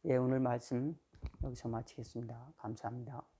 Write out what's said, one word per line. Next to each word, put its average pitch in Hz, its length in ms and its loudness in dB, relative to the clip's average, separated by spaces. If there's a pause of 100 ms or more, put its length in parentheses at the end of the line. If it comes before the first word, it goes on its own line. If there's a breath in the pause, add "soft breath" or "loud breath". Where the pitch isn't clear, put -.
예, 131 100 6
오늘 127 240 6
말씀 127 580 2 (460)
여기서 123 240 -4
마치겠습니다. 117 880 -6
감사합니다. 120 840 -8